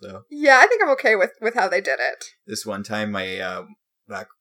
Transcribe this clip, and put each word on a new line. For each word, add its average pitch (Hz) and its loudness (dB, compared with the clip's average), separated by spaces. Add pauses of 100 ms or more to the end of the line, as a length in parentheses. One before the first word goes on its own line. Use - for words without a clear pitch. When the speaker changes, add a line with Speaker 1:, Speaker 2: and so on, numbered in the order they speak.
Speaker 1:
though. - -16
Speaker 2:
Yeah, 294 6
I 427 8
think 440 2
I'm 320 2
okay 262 2
with, 190 0
with 233 -2
how 196 0
they 180 0
did 139 -4
it. 127 -4 (220)
Speaker 1:
This 104 -10
one 101 -6
time, 107 -4
my, 95 -6
uh, 92 -6 (460)
back 95 -10 (140)